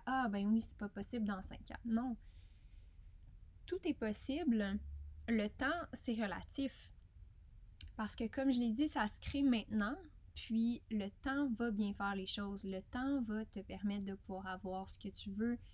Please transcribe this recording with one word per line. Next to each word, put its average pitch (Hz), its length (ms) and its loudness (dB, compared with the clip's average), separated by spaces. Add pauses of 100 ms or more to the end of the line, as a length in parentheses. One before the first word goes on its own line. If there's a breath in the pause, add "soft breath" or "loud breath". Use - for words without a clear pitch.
Ah, 254 220 4
ben 202 180 2
oui, 220 140 8
c'est - 160 -6
pas 202 140 -4
possible 214 340 -2
dans 196 160 0
cinq - 300 -10
ans. » - 160 -8
Non. 233 320 2 (1500 soft breath)
Tout 359 200 -2
est 311 100 2
possible. 220 840 2 (480)
Le 214 220 4
temps, 302 320 2 (140)
c'est - 180 -2
relatif. 220 800 -2 (1040)
Parce 214 180 -2
que, 226 140 0
comme 269 240 4
je 240 80 4
l'ai 233 120 4
dit, 285 160 4
ça 220 200 2
se - 120 -6
crée 277 220 0
maintenant, 220 540 4 (380)
puis 226 560 2
le 214 180 0 (140)
temps 277 260 2 (100)
va 233 120 2
bien 202 240 2
faire 202 200 0
les 190 120 -2
choses. 202 360 -4
Le 190 200 -2
temps 262 400 2
va 214 240 0
te 208 140 -6
permettre 196 440 -2
de 196 120 -2
pouvoir 190 300 -6
avoir 185 440 -2
ce - 80 -12
que 202 100 -8
tu 196 220 -6
veux. 233 280 2 (160 soft breath)